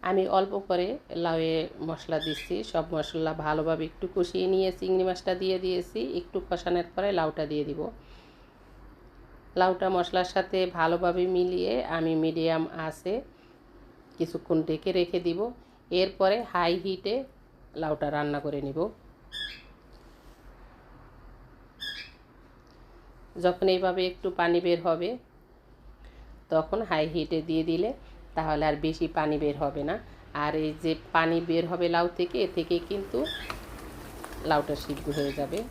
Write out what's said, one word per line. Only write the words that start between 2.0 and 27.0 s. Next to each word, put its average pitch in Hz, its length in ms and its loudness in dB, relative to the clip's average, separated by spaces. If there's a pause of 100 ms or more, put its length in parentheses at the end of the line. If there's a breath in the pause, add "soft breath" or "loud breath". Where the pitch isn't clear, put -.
দিচ্ছি, 160 300 -4 (160)
সব 160 120 0 (100)
মশলা 160 380 -2 (120)
ভালোভাবে 156 460 2
একটু - 240 -8
কষিয়ে 185 380 2
নিয়ে 190 160 4 (100)
চিংড়ি 185 300 4
মাছটা 185 240 0 (100)
দিয়ে 185 220 2
দিয়েছি। 185 360 -2 (200)
একটু - 180 -6 (100)
কষানোর 175 460 0
পরে 196 140 0 (100)
লাউটা 156 320 0
দিয়ে 151 180 0
দিব। 147 120 -6 (1800 loud breath)
লাউটা 185 260 4 (100)
মশলার 180 380 0
সাথে 185 240 0 (200)
ভালোভাবে 175 440 2 (140)
মিলিয়ে 180 360 2 (240)
আমি 160 160 2 (120)
মিডিয়াম 160 400 2 (200)
আঁচে 170 300 -4 (1000 loud breath)
কিছুক্ষণ 165 420 -2 (100)
ঢেকে 160 300 -2
রেখে 175 280 2
দিব। 170 140 0 (600 loud breath)
এরপরে 190 360 4 (160)
হাই 175 200 2 (120)
হিটে 196 300 -2 (680)
লাউটা 151 340 -2
রান্না 147 280 0
করে 143 220 -2
নিব। 139 120 -4 (4000)
যখন 175 300 4
এইভাবে 185 360 2
একটু 185 180 -4 (120)
পানি 170 260 6
বের 170 200 4
হবে, 170 220 2 (1400 loud breath)
তখন 160 260 2 (100)
হাই 156 160 4 (100)